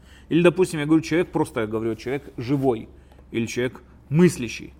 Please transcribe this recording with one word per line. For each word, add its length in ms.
Или, 140
допустим, 360
я 60
говорю, 160
человек, 300
просто 300
я 60
говорю, 280
человек 420
живой, 500
или 160
человек 340
мыслящий. 720